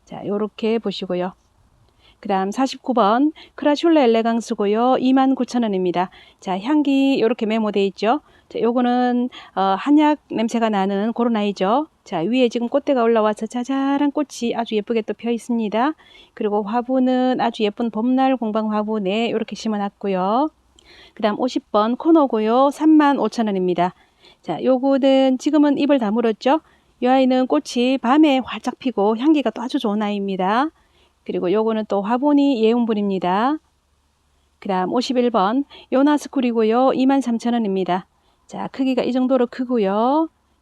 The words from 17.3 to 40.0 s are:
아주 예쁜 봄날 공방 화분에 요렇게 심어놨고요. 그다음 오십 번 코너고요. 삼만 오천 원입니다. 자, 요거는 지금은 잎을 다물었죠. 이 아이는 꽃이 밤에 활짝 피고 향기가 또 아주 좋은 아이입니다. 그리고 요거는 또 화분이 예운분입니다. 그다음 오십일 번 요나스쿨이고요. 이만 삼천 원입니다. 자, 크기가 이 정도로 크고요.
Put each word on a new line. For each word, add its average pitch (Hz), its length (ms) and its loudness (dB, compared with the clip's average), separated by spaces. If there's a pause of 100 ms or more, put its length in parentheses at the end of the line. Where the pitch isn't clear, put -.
아주 233 220 -2
예쁜 220 280 -2
봄날 254 460 0
공방 220 360 -4
화분에 214 580 -2
요렇게 220 260 -6
심어놨고요. 202 920 -2 (640)
그다음 214 240 -2
오십 - 340 -4
번 220 240 2
코너고요. 262 760 2
삼만 294 480 4
오천 220 280 -2
원입니다. 180 480 0 (480)
자, 165 200 -8
요거는 269 760 2
지금은 294 400 2
잎을 285 200 2
다물었죠. 233 600 0 (400)
이 240 60 -2
아이는 262 400 2
꽃이 262 520 0
밤에 269 460 4
활짝 - 340 -10
피고 220 380 0
향기가 285 340 2
또 233 120 -6
아주 262 160 -4
좋은 214 240 -2
아이입니다. 202 680 -2 (540)
그리고 180 260 -4
요거는 220 380 0
또 202 140 -2
화분이 269 600 2
예운분입니다. 214 920 0 (1040)
그다음 185 340 -4
오십일 240 380 0
번 226 340 0 (260)
요나스쿨이고요. 254 1040 2
이만 269 280 2
삼천 240 320 -2
원입니다. 190 520 -2 (400)
자, - 220 -10
크기가 262 340 -2
이 240 100 -2
정도로 254 340 0
크고요. 247 800 -2 (340)